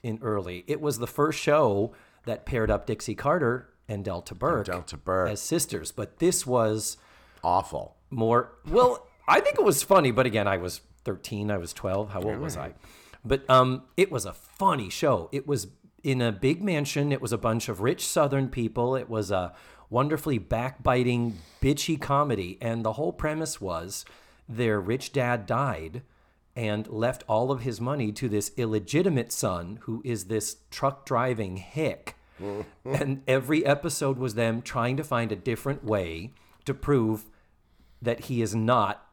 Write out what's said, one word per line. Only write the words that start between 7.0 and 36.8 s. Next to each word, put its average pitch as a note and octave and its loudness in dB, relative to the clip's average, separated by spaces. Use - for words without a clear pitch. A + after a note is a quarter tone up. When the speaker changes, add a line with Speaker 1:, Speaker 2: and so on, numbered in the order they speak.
Speaker 2:
Awful. F2 0
Speaker 1:
more, A#2 2
well, B3 4
I - 8
think C#5+ 0
it G#4 6
was F#3 4
funny, E3 6
but B2 2
again, G#2+ 2
I G2 2
was F2+ -6
thirteen, G#2 -4
I G2+ 0
was E2+ -8
twelve. G2 -4
How G2 -6
old G#2+ -2
was D3+ -6
I? D#2 -8
Speaker 2:
Right. - -16
Speaker 1:
But, C3+ 0
um, B2+ 6
it F#3+ 4
was A#2+ -4
a F#2 -10
funny D3+ 0
show. G2 0
It C3+ -4
was C3 -2
in C3 2
a A#2 2
big C3+ 0
mansion. D3 0
It C3+ 0
was A2+ -2
a A#2 0
bunch A2+ 0
of F#2+ -4
rich - 0
Southern C#3 2
people. B2 -2
It A#2+ -6
was G#2+ -2
a F2+ 0
wonderfully C#3+ 0
backbiting, A#2+ 0
bitchy D3 0
comedy. B2 0
And A#2 -2
the A2 0
whole D#3 -4
premise D3+ -4
was F2+ -6
their A2 0
rich A2+ -4
dad A#2+ 0
died A#2 -2
and G#2+ -2
left A#2 -2
all A#2 2
of C3 -2
his A#2 -4
money B2 -2
to B2 -4
this G#2 -2
illegitimate B2 0
son, F#2 -4
who A2+ -6
is A2+ -4
this G#2+ -4
truck C#3 -4
driving A#2 0
hick. B2+ -6
Speaker 2:
<laughs> G2+ -8
Speaker 1:
And C#3 -2
every C3+ 2
episode C#3+ 0
was B2 -2
them A2+ 0
trying B2+ 0
to D3+ -4
find A#2 0
a G#2 -2
different B2+ -4
way F#2 -2
to C#3 -2
prove A2+ 2